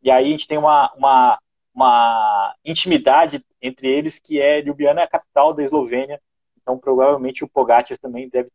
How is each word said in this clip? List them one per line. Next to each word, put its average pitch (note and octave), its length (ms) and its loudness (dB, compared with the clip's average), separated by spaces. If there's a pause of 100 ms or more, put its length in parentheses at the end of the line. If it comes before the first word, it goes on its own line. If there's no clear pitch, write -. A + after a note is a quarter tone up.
E B2+ 80 0
aí C3 160 4
a D3 40 0
gente D3+ 180 -6
tem D3+ 100 -4
uma, D3 360 2
uma, C3 440 2 (360)
uma A2+ 800 0 (100)
intimidade C4 800 0 (200)
entre C4 260 -8
eles, D3+ 300 -4
que D#3 200 -8
é D3 220 2
Ljubljana C#3+ 400 -2
é E3+ 40 0
a - 40 -6
capital D#3+ 460 0
da D3 80 -6
Eslovênia, C3+ 580 -4 (400)
então C3 180 -6
provavelmente C3 640 0
o C#3 60 -12
Pogacar A#2+ 500 0
também B2+ 300 -14
deve B2 260 -6